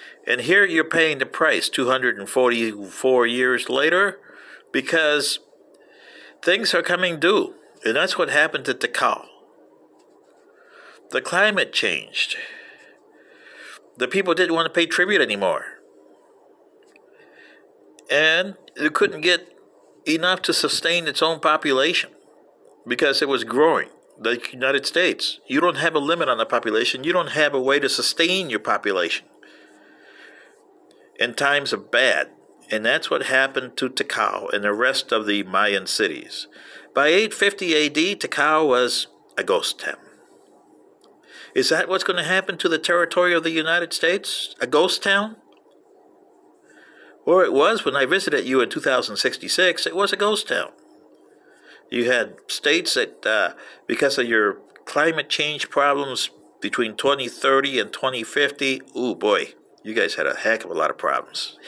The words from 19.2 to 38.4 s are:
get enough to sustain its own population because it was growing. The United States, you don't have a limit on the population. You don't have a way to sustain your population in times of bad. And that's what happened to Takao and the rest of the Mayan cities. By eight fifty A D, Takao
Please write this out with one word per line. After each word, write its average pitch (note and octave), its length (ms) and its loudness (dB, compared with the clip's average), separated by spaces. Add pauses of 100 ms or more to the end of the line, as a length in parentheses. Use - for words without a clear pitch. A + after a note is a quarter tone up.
get F3 340 0 (520)
enough F3 360 0
to E3 100 0
sustain E3 540 0
its C#3 140 -2
own D#3+ 180 0
population D3+ 720 2 (760)
because C3 340 0
it D3 60 2
was B2+ 160 0
growing. C3 460 2 (300)
The A#2+ 220 -2 (100)
United C3+ 340 -2
States, - 640 -2
you C3+ 120 0
don't E3 180 2
have D#3+ 180 -2
a D3+ 40 2
limit D3+ 300 0
on A#2 80 2
the A2 80 4
population. A#2+ 580 0
You E3 100 0
don't E3 180 0
have D3 220 2
a C3+ 80 0
way C#3 180 2
to C#3 100 0
sustain F3 600 0
your A2 100 -2
population F#2+ 640 -2 (1900)
in A#2 140 -2
times C#3+ 400 0
of G2 180 -8
bad. A#2 380 2 (420)
And A2 140 -4
that's D3 240 0
what C#3 140 -2
happened C3 540 -2
to C3 120 -2
Takao G2+ 640 -4
and G#2 100 -2
the G#2 100 0
rest B2+ 380 -2
of A2 140 0
the G#2 180 0
Mayan F#2+ 440 0
cities. - 600 -4 (460)
By C#3 140 2
eight G#3 260 2
fifty G3 400 0
A D3+ 160 2
D, D#3 260 0
Takao D#3 520 2